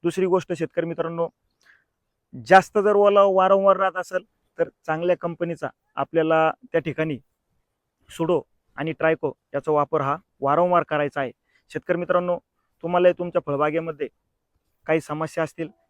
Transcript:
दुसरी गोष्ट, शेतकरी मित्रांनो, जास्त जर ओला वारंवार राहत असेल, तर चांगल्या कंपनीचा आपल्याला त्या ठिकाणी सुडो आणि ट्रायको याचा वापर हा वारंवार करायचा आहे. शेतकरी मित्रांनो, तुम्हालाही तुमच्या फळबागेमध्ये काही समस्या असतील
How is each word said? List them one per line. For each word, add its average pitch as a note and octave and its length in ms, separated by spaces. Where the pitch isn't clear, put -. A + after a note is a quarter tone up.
दुसरी F3+ 220
गोष्ट, F#3 280
शेतकरी E3 320
मित्रांनो, E3 440
जास्त F#3 320
जर G#3 180
ओला G3+ 280
वारंवार F#3+ 540
राहत F#3 200
असेल, F#3 260
तर E3+ 100
चांगल्या E3 320
कंपनीचा E3+ 520
आपल्याला D#3+ 580
त्या E3 100
ठिकाणी D#3 380
सुडो E3 320
आणि D#3 160
ट्रायको D#3 420
याचा C#3+ 180
वापर D3 300
हा C#3 160
वारंवार E3+ 420
करायचा D3 380
आहे. B2 100
शेतकरी E3+ 280
मित्रांनो, F3 420
तुम्हालाही F3+ 380
तुमच्या F3 260
फळबागेमध्ये D3+ 600
काही D#3+ 160
समस्या D#3 420
असतील D#3 260